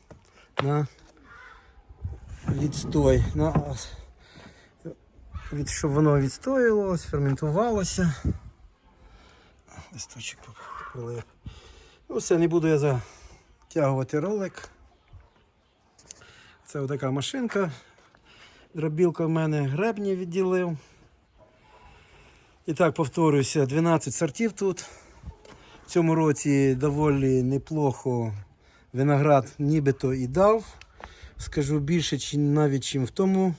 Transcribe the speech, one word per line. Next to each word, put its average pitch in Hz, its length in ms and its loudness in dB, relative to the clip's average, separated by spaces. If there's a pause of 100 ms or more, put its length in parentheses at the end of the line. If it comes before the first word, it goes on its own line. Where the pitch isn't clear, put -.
(640)
на 143 240 0 (1600)
відстой, 139 760 2 (120)
на... 151 400 0 (1800)
Від... 143 160 -6
Щоб - 220 -2
воно 147 280 4
відстоювалося, 208 880 0
ферментувалося. 160 1040 0 (1800)
Листочок - 460 -14 (540)
прилип. 120 300 -10 (840)
Ну, - 60 -8
все, 185 220 2
не 170 100 4
буду 165 200 2
я 143 320 2 (680)
затягувати 135 520 -2
ролик. 190 500 -6 (2000)
Це - 140 -8
отака 135 320 -2
машинка. 202 600 -2 (1000)
Дробілка 160 520 0
в 160 40 0
мене, 156 320 0
гребні 196 540 -2
відділив. 180 640 -2 (1900)
І 160 80 -4
так, 160 200 2
повторюся, 147 720 2
дванадцять 160 480 2
сортів 180 380 -2
тут. 190 340 -4 (1000)
В - 20 -20
цьому 165 280 2
році 143 600 2
доволі 139 680 2
неплохо 131 880 -2 (600)
виноград 143 680 4
нібито 143 540 0
і 131 140 -4
дав. 196 500 2 (600)
Скажу 147 420 -2
більше, 147 380 0
чи 143 200 -6
навіть, 143 460 2
чим 131 220 -2
в 120 40 -6
тому 190 500 2